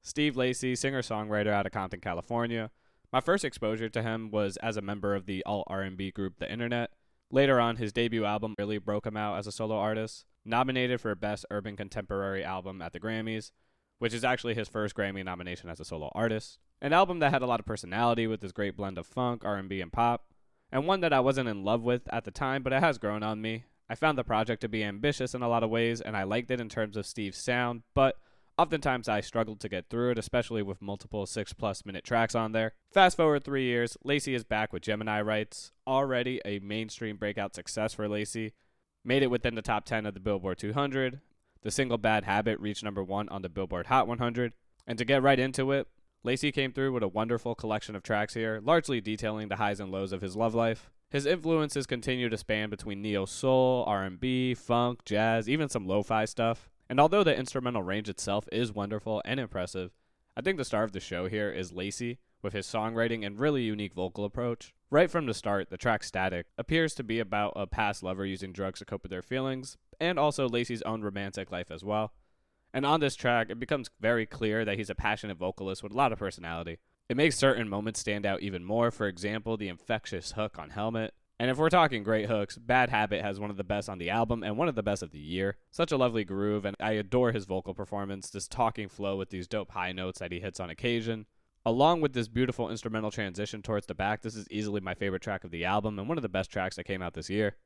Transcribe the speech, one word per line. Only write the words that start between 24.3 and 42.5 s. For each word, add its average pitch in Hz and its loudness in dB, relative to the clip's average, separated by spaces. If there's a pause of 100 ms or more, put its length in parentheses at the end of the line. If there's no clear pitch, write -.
to 117 -4
be 107 -2
ambitious 120 -2
in 127 -4
a 120 2
lot 117 4
of 113 2
ways, 117 2
and 107 -6
I 98 0
liked 110 -2
it 123 0
in 110 -8
terms 107 -4
of 101 -4
Steve's 101 -6
sound, 120 -2 (120)
but 135 6 (400)
oftentimes 143 2
I 107 2
struggled 110 -2
to - -8
get 90 -4
through 120 2
it, 117 0
especially 113 0
with 98 -6
multiple 101 -6
six-plus - -4
minute 95 -8
tracks 117 2
on 113 0
there. 110 0 (180)
Fast 185 8
forward 151 4
three 135 0
years, 120 2
Lacy 139 0
is 120 0
back 107 0
with 87 -6
Gemini 107 0
Rights, 107 -2 (160)
already 131 2
a 101 -2
mainstream 107 -6
breakout 104 -4
success 110 -4
for 107 -2
Lacy. 107 -4 (500)
Made 131 4
it 127 4
within 120 2
the 110 -4
top 107 0
ten 107 -2
of 101 -4
the 101 -12
Billboard 95 0
two 104 -4
hundred. 135 0 (420)
The 110 -4
single 120 2
Bad 107 4
Habit 104 2